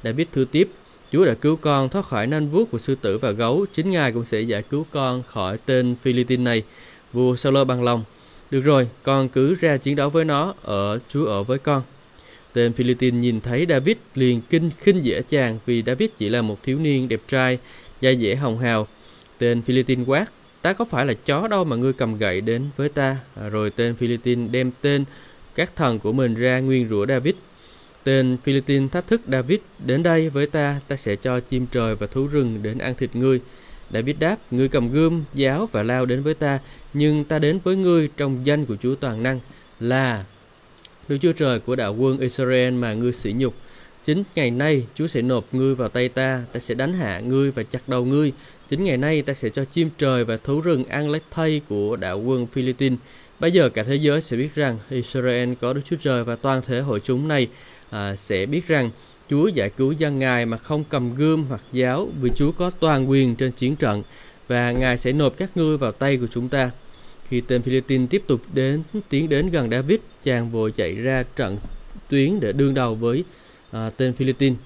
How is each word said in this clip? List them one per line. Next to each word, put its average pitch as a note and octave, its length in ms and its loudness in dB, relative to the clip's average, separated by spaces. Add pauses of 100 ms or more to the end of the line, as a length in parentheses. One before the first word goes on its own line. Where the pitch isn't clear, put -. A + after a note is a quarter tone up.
David C3 280 -2
thưa C3 120 0
tiếp, D#3+ 260 2 (420)
"Chúa E3 120 6
đã B2 100 4
cứu D#3 220 2
con C#3 320 0
thoát G3 180 -4
khỏi A2 200 -2
nanh D3+ 220 -2
vuốt G3+ 220 2
của A#2 80 -4
sư C3+ 160 -2
tử G#2+ 240 -2
và B2+ 120 0
gấu, A#2+ 440 0
chính E3 160 0
Ngài D3 220 2
cũng A#2 120 -2
sẽ A2 160 -2
giải A2 220 -2
cứu D3+ 280 -4
con B2+ 320 -2
khỏi F#2+ 440 -6
tên B2 360 2
Philippines B2 420 2
này." A#2 180 2 (500)
Vua B2+ 240 2
Saul C#3 280 4
bằng B2 180 0
lòng, A#2+ 220 0 (460)
"Được C3+ 100 2
rồi, C3+ 280 4 (140)
con C3+ 260 2
cứ C3+ 260 2
ra D#3+ 220 2
chiến C#3 200 -2
đấu C#3+ 140 0
với D#3+ 140 2
nó, D#3 380 0
ở G2+ 360 -2 (100)
Chúa C#3+ 180 -2
ở G2+ 160 0
với B2+ 160 -2
con." C#3 240 0 (680)
Tên A#2+ 200 2
Philippines B2 480 2
nhìn A#2 200 2
thấy B2 280 -2
David C#3+ 280 2 (180)
liền B2 260 2 (100)
kinh E3 200 2 (100)
khinh F#3 240 4
dễ G#2+ 180 0
chàng, B2 440 0
vì A#2+ 200 2
David C3+ 320 0
chỉ G#2 100 -2
là A#2+ 140 2
một G#2+ 200 -4
thiếu C#3 160 -2
niên C#3 300 2
đẹp A2+ 200 -2
trai, B2+ 300 2 (420)
da C3 140 6
dẻ A2+ 200 2
hồng B2+ 240 -2
hào. A#2 280 0 (520)
Tên A#2+ 240 2
Philippines B2+ 460 0
quát, D#3 240 0 (300)
"Ta F3+ 100 2
có A3+ 120 -2
phải C#3 220 0
là A#2+ 80 0
chó D#3+ 340 -2
đâu G3 160 0
mà C3+ 120 -2
ngươi B2+ 160 2
cầm A2+ 260 -2
gậy G2 220 0
đến A#2 240 -2 (120)
với C#3+ 120 -2
ta?" C#3 280 0 (240)
À, G#2 80 -8
rồi G#2+ 220 -2
tên A#2 240 -2
Philippines A#2+ 560 -2
đem B2+ 200 0 (100)
tên C#3+ 240 2 (500)
các F3 220 -4
thần B2 220 0
của G#2+ 140 -2
mình B2 220 2
ra B2+ 260 2
nguyền C3 280 2
rủa G#2 180 0
David. C3+ 280 0 (680)
Tên C3 400 4
Philippines C#3 460 2
thách F3 160 -4
thức A3+ 200 2
David, C3 320 0 (280)
"Đến C3 160 2
đây E3 260 4
với C#3 180 0
ta, C#3+ 420 -2
ta C#3 80 -4
sẽ G#2 200 -4
cho B2 240 -2
chim B2+ 260 -2
trời A2+ 280 0
và G#2 120 -6
thú C3+ 200 -2
rừng B2 360 0
đến A2 160 -6
ăn B2 160 -4
thịt A#2+ 220 -4
ngươi." B2+ 240 2 (500)
David B2 280 -2
đáp, E3+ 180 0 (140)
Ngươi C3 180 2
cầm A#2+ 240 0
gươm, D#3+ 320 2 (100)
giáo C#3 380 0
và G#2 100 0
lao B2 240 0
đến B2+ 160 0
với D3+ 120 0
ta, C#3+ 240 0 (340)
nhưng D3+ 320 2
ta D#3 140 -2
đến D#3 260 2
với F#3 120 2
ngươi E3+ 400 4
trong C3+ 300 -2
danh D3 200 2
của A2 160 -4
Chúa B2+ 120 0
Toàn A#2 280 -6
Năng C3 180 0 (400)
là A#2+ 440 0 (840)
đức C#3+ 120 0
Chúa E3+ 100 4
Trời C3 260 0
của B2+ 180 -4
đạo G#2+ 180 -2
quân C3 240 2
Israel B2+ 560 0
mà A#2 200 -2
ngươi A#2+ 180 0
sỉ G#2 200 -6
nhục, B2 220 -2 (500)
chính E3+ 180 0 (120)
ngày C3+ 160 0
nay C3 440 0
Chúa D#3 120 -2
sẽ C3+ 160 -2
nộp B2+ 320 -2
ngươi C3+ 200 2
vào B2 140 -2
tay B2 200 0
ta, C3 440 -2
ta A#2+ 80 -6
sẽ - 140 -4
đánh C3+ 180 -2
hạ G#2+ 280 -4
ngươi C3+ 300 2
và B2+ 120 -6
chặt - 260 -8
đầu B2+ 160 0
ngươi. C#3 280 2 (360)
Chính D#3 160 -2
ngày D3+ 120 0
nay D3 260 0
ta C#3 120 -4
sẽ B2 140 -4
cho C3+ 160 -4
chim D#3+ 340 0
trời C3 260 2
và A2+ 120 -2
thú C#3 240 -2
rừng D#3 240 0
ăn D3 260 -4
lách D#3 200 -2
thây D#3 380 0
của G#2 280 -2
đạo F#2 220 -4
quân B2 280 0
Philippines. B2+ 520 0 (420)
Bây E3+ 120 2
giờ D#3+ 160 6
cả A2 140 -2
thế C3 120 -2
giới D3 260 2
sẽ B2+ 160 -4
biết D3 180 -4
rằng C3 240 -2 (120)
Israel B2 720 -2
có B2 120 -2
Đức C#3 80 -4 (100)
Chúa E3+ 100 -2
Trời B2 240 0
và A#2 120 -4
toàn C3 300 -2
thể B2+ 140 -2
hội B2 200 -2
chúng C3 280 -2
này, C3+ 200 2 (420)
à, G2+ 260 -6
sẽ G2 300 -2
biết E3+ 200 -4
rằng C#3 240 2 (400)
Chúa D3+ 180 2
giải A2+ 220 0
cứu C3+ 220 0
dân D3 260 0
Ngài B2 280 0
mà A2+ 100 -2
không D3+ 280 -4
cầm B2 300 -2
gươm D#3 340 2
hoặc A#2+ 140 -8 (100)
giáo, B2+ 360 0 (120)
vì B2 160 2
Chúa D3 160 2
có F3+ 180 -2
toàn C#3+ 400 2
quyền C3 260 4
trên B2+ 160 -2
chiến C3 240 -2
trận G#2 260 0 (460)
và A#2+ 240 0
Ngài B2 260 2
sẽ B2+ 140 0
nộp C#3+ 240 2
các F#3+ 200 -6
ngươi D#3 200 2
vào B2+ 160 -2
tay C#3 240 0
của A#2+ 140 -2
chúng B2 180 -4
ta. B2+ 220 0 (600)
Khi B2 100 0
tên A#2+ 220 0
Philippines B2+ 480 0
tiếp - 160 2
tục A#2+ 140 2 (140)
đến, C3+ 280 0 (260)
tiến D3+ 200 0
đến D3+ 220 2
gần C3+ 200 0
David, C3+ 300 2 (220)
chàng A#2+ 280 0
vội A2 220 -2
chạy F2+ 220 -2
ra B2+ 300 -2 (120)
trận G2+ 220 -4 (500)
tuyến D3+ 320 2
để G#2+ 120 -2
đương C#3 220 2
đầu B2 200 0
với, A#2 300 0 (460)
à, A2 260 -6
tên B2+ 160 2
Philippines. C3 540 0